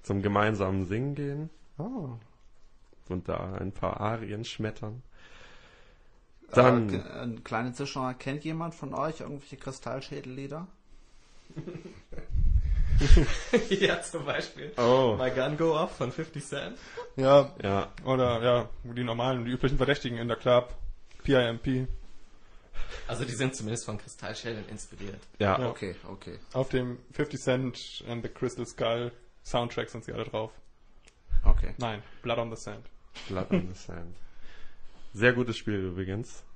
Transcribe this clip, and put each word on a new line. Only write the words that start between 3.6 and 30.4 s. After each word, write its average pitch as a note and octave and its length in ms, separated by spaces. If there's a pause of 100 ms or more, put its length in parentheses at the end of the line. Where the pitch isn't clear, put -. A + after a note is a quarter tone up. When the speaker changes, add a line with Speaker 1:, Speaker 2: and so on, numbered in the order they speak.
Speaker 1:
paar - 300
Arien A2 440
schmettern. A2 560 (1500)
Dann B2 380
Speaker 2:
Äh, F#2 100
ke-, - 220
eine A#2 200
kleine A#2+ 320
Zwischenfrage. C3 460
Kennt C#3+ 240
jemand D#3+ 320
von - 180
euch D#3 280
irgendwelche C#3 360
Kristallschädellieder? C3+ 1120 (880)
Speaker 3:
<laughs> D#3 100 (2000)
Ja, F#3+ 320
zum - 240
Beispiel C#3+ 520
Speaker 1:
Oh. A#2+ 420
Speaker 3:
My B2+ 120
Gun C#3 260
Go D#3+ 200
Off F3 200
von B2 140
fifty D#3 280
Cent. D#3+ 380 (400)
Speaker 4:
Ja. C3+ 340 (100)
Speaker 1:
Ja. G2 280 (160)
Speaker 4:
Oder, B2 360
ja, A#2+ 280 (140)
die A#2+ 200
normalen, A#2+ 400
die A#2+ 80
üblichen - 260
Verdächtigen B2+ 400
in A#2 120
der A2+ 80
Club. B2 360 (500)
P C#3 100
I - 20 (120)
M A#2 120
P. B2+ 280 (1200)
Speaker 3:
Also A#2 180
die B2 80
sind C3 220
zumindest A2 300
von G#2+ 120
Kristallschädeln G#2+ 720
inspiriert. G2+ 500 (200)
Speaker 1:
Ja. G2 200
Speaker 4:
Ja. B2 100
Speaker 2:
Okay, F#2+ 260 (140)
okay. F#2 300 (140)
Speaker 4:
Auf C3 160
dem B2 280 (140)
fifty D3 260
Cent B2+ 680
and A#2 160
the A#2+ 60
Crystal A#2+ 360
Skull A#2+ 460 (320)
Soundtrack A#2+ 460
sind A2 160
sie - 80
alle A2 120
drauf. A2 260 (920)